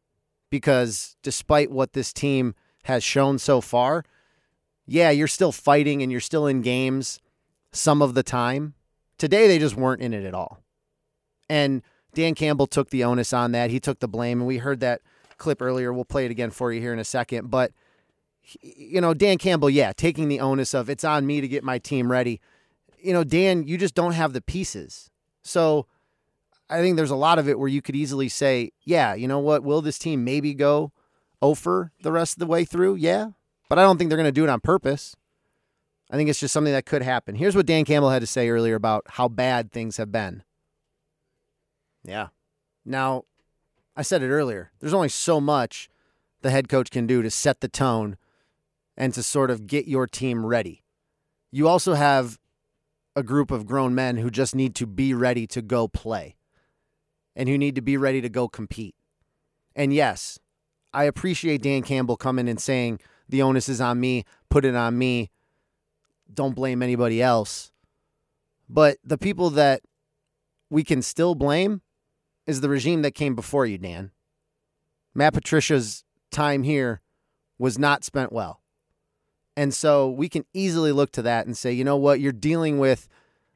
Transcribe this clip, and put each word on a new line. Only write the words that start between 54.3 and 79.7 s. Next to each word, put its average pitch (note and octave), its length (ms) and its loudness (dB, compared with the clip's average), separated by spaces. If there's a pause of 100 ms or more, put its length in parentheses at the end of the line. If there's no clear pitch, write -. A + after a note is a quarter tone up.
need C3 220 -2
to B2 100 -6
be B2+ 280 -2
ready A#2+ 340 0
to - 140 -8
go A2+ 260 -2
play F#2+ 480 -8 (1000)
and B2+ 140 -4
who C#3 80 2
need C#3+ 180 0
to C3+ 60 -4
be C3+ 160 0
ready C3+ 240 0
to A#2+ 80 -6
go A#2+ 180 -2
compete. G#2+ 480 -14 (800)
And C#3 180 0
yes, C3+ 440 -2 (560)
I C#3+ 120 2
appreciate D3+ 580 -2
Dan C#3 180 0
Campbell B2+ 360 -2
coming B2+ 300 -2
and A2+ 120 -4
saying, A#2+ 400 -2 (300)
"The C3+ 120 0
onus C3+ 280 2
is B2+ 120 -4
on B2 180 0
me, B2+ 260 -2 (240)
put C#3 160 4
it B2+ 100 2
on A#2+ 220 0
me, B2 340 0 (1000)
don't C3+ 220 -4
blame B2+ 300 -2
anybody A#2+ 380 0
else." A#2+ 500 0 (1000)
But C#3+ 340 4
the B2 140 -2
people F3+ 340 -2
that C#3 300 4 (880)
we D3+ 140 0
can C#3 180 0
still E3+ 320 0
blame E3 480 0 (640)
is C#3 160 -4
the C#3+ 80 0
regime C#3+ 320 0
that D3 140 -2
came C#3 200 -2
before B2+ 300 -2
you, G#2 120 -4
Dan. F2+ 340 -12 (1040)
Matt D3 180 4
Patricia's C#3 720 0 (260)
time C#3+ 340 0
here C3 380 -2 (560)
was B2 220 -2
not C#3+ 240 2
spent - 300 -6
well. F#2+ 280 -8 (960)
And C#3+ 180 0